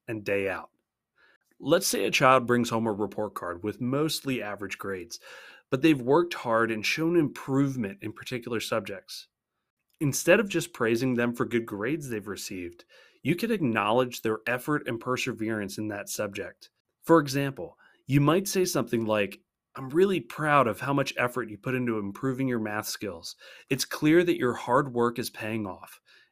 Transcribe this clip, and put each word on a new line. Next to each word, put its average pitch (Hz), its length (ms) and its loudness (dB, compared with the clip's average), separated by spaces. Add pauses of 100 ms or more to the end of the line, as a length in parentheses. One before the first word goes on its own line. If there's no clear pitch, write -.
and 110 180 -6
day 101 240 0
out." 90 220 -6 (920)
Let's 160 260 2
say - 200 0
a - 40 2
child 131 360 6
brings 120 240 2
home 113 160 0
a 110 60 0
report 101 420 -4
card 87 280 -8
with 104 200 -6
mostly 135 600 -2
average 101 360 -8
grades, 95 420 -8 (480)
but 131 140 -2
they've 156 180 6
worked 156 320 4
hard 113 380 2
and 110 160 -4
shown 165 300 0
improvement 135 840 0
in 107 120 -8
particular 117 480 -6
subjects. 101 680 -6 (720)
Instead 170 400 4
of 208 80 0
just 170 240 -2
praising 120 440 2
them 120 180 0
for 120 100 -2
good 113 220 0
grades 127 420 -6
they've 107 200 -6
received, 92 560 -10 (360)
you 143 140 0
can 233 160 -4
acknowledge 120 720 0
their 110 240 0
effort 131 400 -2
and 117 140 -6
perseverance 110 760 -4
in 107 120 -4
that 101 200 -8
subject. 101 640 -8 (320)
For 165 160 8
example, 139 580 -2 (300)
you 139 140 4
might 170 260 4
say 185 180 2
something 120 400 -2
like, 107 360 0 (340)
"I'm 135 160 -10
really 180 300 4
proud 147 480 2
of 104 120 -2
how 139 140 -2
much 135 220 0
effort 120 340 -2
you 104 80 -12
put 131 160 -4
into 120 240 0
improving 123 480 -4
your 120 140 -2
math 107 260 -4
skills. - 480 -10 (340)
It's 135 160 -2
clear 156 380 4
that 175 160 0
your 123 160 0
hard 127 400 0
work 120 240 2
is 113 120 -6
paying 110 360 -6
off, 87 340 -14 (320)